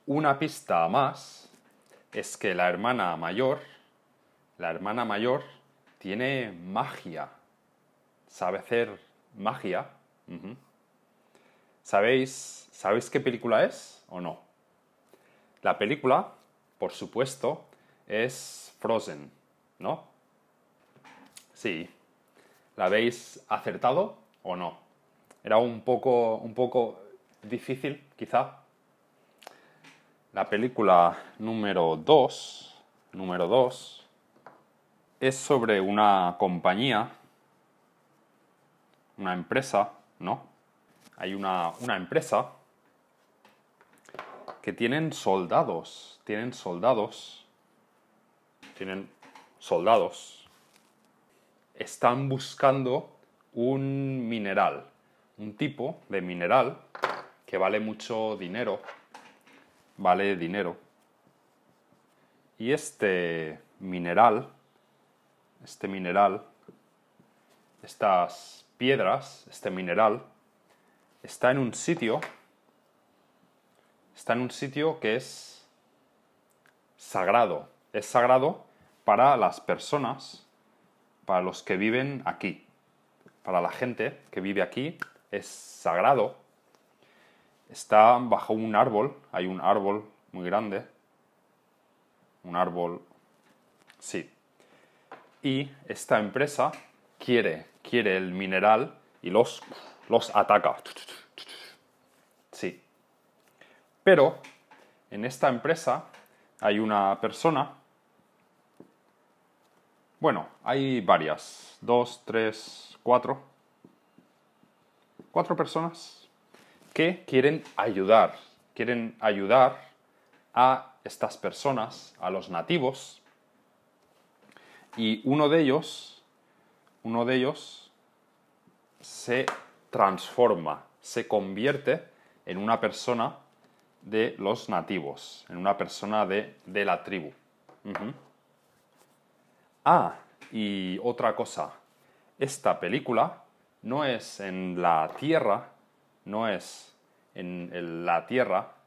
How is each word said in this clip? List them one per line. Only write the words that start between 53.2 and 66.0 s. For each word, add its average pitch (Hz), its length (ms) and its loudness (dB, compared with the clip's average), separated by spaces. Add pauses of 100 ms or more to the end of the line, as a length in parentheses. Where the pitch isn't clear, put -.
un 135 760 -2
mineral, 98 560 0 (540)
un 107 160 -12
tipo 143 440 -6 (100)
de 98 120 -2
mineral 92 560 2 (680)
que 98 100 -6
vale 95 220 2
mucho 107 580 -6
dinero, 95 440 -6 (1160)
vale 98 380 2
dinero. 87 420 -4 (1800)
Y 113 120 -2
este 87 880 -2 (200)
mineral, 92 720 2 (1120)
este - 240 -12
mineral, 95 560 2 (1400)